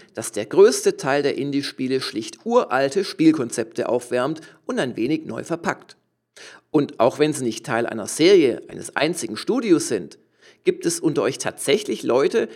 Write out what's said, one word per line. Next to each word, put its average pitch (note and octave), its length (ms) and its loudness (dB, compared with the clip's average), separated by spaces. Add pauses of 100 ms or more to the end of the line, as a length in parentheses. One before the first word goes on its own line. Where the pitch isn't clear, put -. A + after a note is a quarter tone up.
(120)
dass - 200 -10
der G2+ 120 -4
größte G3 520 4
Teil C#3+ 260 0
der C#3 160 0
Indie-Spiele C3+ 640 -4
schlicht - 440 -10
uralte F#3+ 600 2
Spielkonzepte B2 840 0
aufwärmt B2 520 -2 (260)
und B3 140 -2
ein B2 160 -4
wenig D3+ 280 -2
neu A2+ 200 -8
verpackt. - 520 -6 (760)
Und C#3+ 260 0
auch C3 220 2
wenn D3+ 120 4
sie C3 120 -6
nicht A2+ 200 -6
Teil A#2 220 -2
einer G#2 220 -8
Serie, D3+ 600 4
eines - 280 -14
einzigen B2 400 -2
Studios G3+ 500 0
sind, F2 320 -6 (460)
gibt - 200 -2
es E3+ 140 -2
unter - 240 0
euch B2 160 -2
tatsächlich - 640 -2
Leute, F3+ 540 2